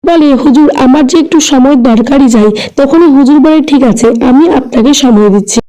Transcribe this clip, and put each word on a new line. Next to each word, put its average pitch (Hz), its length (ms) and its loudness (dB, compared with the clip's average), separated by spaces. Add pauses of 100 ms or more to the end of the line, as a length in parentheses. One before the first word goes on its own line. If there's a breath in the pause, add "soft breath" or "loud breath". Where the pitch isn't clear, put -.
বলে, 330 300 0
"হুজুর, 285 380 0
আমার 269 360 0
যে 339 120 -2
একটু 320 200 -2
সময় 269 360 0
দরকারই 247 540 0
চাই।" 214 200 2 (260 loud breath)
তখনই 311 340 2
হুজুর 277 300 2
বলে, 311 220 2
"ঠিক 285 220 0
আছে, 226 240 0 (180)
আমি 262 240 2
আপনাকে 254 440 -2
সময় 214 360 0
দিচ্ছি।" 196 400 -2